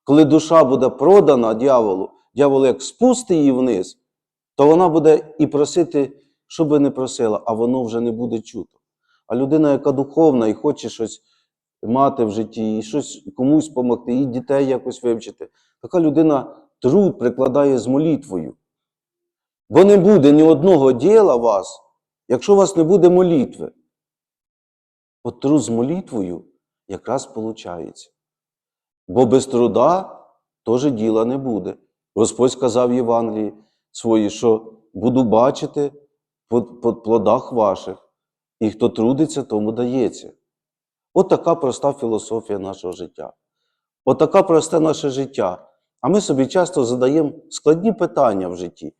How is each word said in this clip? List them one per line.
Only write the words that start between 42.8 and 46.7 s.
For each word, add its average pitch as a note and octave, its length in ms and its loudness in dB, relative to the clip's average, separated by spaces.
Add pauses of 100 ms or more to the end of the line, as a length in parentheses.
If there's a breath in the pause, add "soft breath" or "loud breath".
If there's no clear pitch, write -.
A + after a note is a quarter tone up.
життя. E2 400 -18 (720)
От C3 140 2
така F3+ 240 4
просте D#3+ 360 0
наше D#3 300 -2
життя. B2 600 -6 (320)
А C3+ 80 -2
ми G3 120 2
собі C3+ 260 -2
часто E3+ 380 -2